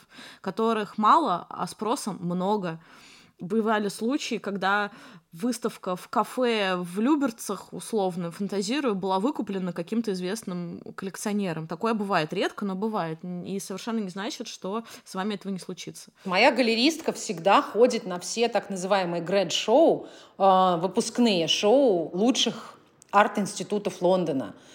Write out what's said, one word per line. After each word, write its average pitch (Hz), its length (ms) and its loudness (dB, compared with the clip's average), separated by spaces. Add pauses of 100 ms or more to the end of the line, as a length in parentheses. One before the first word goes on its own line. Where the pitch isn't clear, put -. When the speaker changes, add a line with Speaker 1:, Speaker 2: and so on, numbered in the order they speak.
(400)
Speaker 1:
которых 220 580 -2
мало, 208 520 4
а - 160 -6
спроса 220 460 -4
много. 180 640 -2 (600)
Бывали 214 480 0
случаи, 240 480 -4
когда 202 560 -2 (400)
выставка 196 640 -4
в - 100 -12
кафе 214 680 0
в 180 240 -6
Люберцах, 254 720 0
условно, 180 580 -2
фантазирую, 208 640 -2
была 190 240 0
выкуплена 196 540 -2
каким-то 214 400 -4
известным 180 680 -6 (140)
коллекционером. 190 720 -4
Такое 226 280 -2
бывает, 196 380 0
редко, 214 320 -4
но 190 120 -4
бывает. 185 480 -4
И 180 340 -8
совершенно 208 400 -6
не 196 120 -6
значит, 220 360 -8
что 214 380 -8 (200)
с - 120 -12
вами 202 180 -4
этого 196 160 -10
не 190 80 -6
случится. - 540 -14 (120)
Speaker 2:
Моя 202 280 6
галеристка 240 600 2
всегда 190 500 2
ходит 220 440 2
на 180 140 -6
все 233 260 -2
так 214 240 -2
называемые 185 520 0
грэд-шоу, 196 840 4 (320)
э, 185 420 6
выпускные 190 680 2
шоу 208 640 4
лучших - 640 0 (320)
арт-институтов 202 920 0
Лондона. 165 520 2 (200)